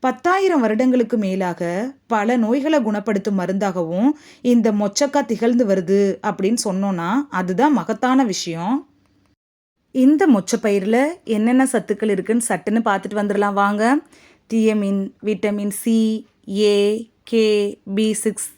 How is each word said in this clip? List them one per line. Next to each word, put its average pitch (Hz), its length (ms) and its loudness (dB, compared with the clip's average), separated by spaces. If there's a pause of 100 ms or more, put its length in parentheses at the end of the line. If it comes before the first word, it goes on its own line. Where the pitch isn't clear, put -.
பத்தாயிரம் 349 580 2
வருடங்களுக்கு 233 600 2
மேலாக 185 360 -2 (500)
பல 220 320 0
நோய்களை 285 340 0 (100)
குணப்படுத்தும் 208 520 -2
மருந்தாகவும் 185 680 -2 (420)
இந்த 226 180 4 (120)
மொச்சக்கா 277 480 0
திகழ்ந்து 240 400 0
வருது 190 320 2 (260)
அப்படின்னு 196 400 -2
சொன்னோன்னா 190 420 -2 (300)
அதுதான் 214 400 2
மகத்தான 254 420 0 (120)
விஷயம். 175 420 -4 (1200)
இந்த 285 220 4 (100)
மொச்சப்பயிர்ல 202 640 0 (380)
என்னென்ன 240 360 2
சத்துக்கள் 220 420 -2
இருக்குன்னு 220 340 -2
சட்டுன்னு 208 400 -2
பார்த்துட்டு 202 320 -2
வந்துடலாம் 202 420 0
வாங்க. 208 220 0 (680)
தியமின், 214 480 0 (280)
விட்டமின் 208 500 -2
சி, 226 180 0 (640)
ஏ, 208 180 4 (540)
கே, 220 180 2 (480)
பி 220 100 2 (180)
சிக்ஸ் 214 220 -4 (120)